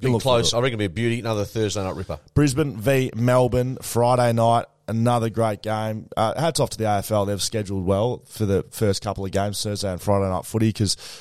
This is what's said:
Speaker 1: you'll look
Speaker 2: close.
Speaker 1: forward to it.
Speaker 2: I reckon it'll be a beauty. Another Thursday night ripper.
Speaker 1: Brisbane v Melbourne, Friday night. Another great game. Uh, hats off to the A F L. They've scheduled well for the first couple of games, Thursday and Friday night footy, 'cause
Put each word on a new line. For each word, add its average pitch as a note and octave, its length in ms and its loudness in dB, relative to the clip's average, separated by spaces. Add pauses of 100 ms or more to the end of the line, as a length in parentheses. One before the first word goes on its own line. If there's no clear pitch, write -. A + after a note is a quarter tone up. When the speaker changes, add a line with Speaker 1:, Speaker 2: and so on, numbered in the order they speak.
Speaker 1:
you'll B2+ 100 2
look A2 80 0
Speaker 2:
close. B2 300 2
Speaker 1:
forward - 0 -
to A2+ 40 -2
it. A#2 40 0
Speaker 2:
I - 20 2
reckon A#2+ 180 0
it'll G2+ 140 0
be A2 80 -4
a A#2 80 2
beauty. A#2 100 0
Another G#2+ 260 -2
Thursday G#2 380 -2
night F#2 120 -4
ripper. E2 240 -8 (160)
Speaker 1:
Brisbane C#3 420 2
v C3 380 2
Melbourne, B2 640 2
Friday A#2+ 520 2
night. A#2 320 4 (220)
Another A2+ 440 0
great A2 320 -2
game. G#2+ 520 -4
Uh, G#2+ 240 0
hats D#3+ 200 0
off B2+ 120 0
to - 60 -10
the A2 60 -2
A G#2 140 2
F G2 120 -4
L. G#2 160 2
They've G2+ 160 -2
scheduled G2 440 -4
well G2+ 420 0
for - 180 -4
the G2 240 2
first G2+ 320 0
couple F#2+ 240 -6
of F#2 60 -6
games, G2 320 -2
Thursday G2+ 280 -4
and F2 80 -6
Friday G2 300 2
night F2+ 160 -4
footy, A2 280 2
'cause G2+ 220 0 (260)